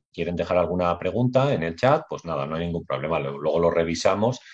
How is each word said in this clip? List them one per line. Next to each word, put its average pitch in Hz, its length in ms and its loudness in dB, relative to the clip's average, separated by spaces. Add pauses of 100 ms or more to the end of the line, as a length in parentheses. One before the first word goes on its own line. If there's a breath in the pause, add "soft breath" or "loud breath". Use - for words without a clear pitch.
(120)
quieren 87 240 -4
dejar 90 220 0
alguna 87 400 2
pregunta 123 560 2
en 90 100 -2
el 82 120 -4
chat, 147 340 2
pues 76 160 -10
nada, 73 220 -4
no 78 80 -4
hay 85 100 -2
ningún 85 200 -4
problema. 76 340 -2
Lo-, 69 180 -6
luego 76 220 0
lo 85 120 4
revisamos, 98 680 0 (140 loud breath)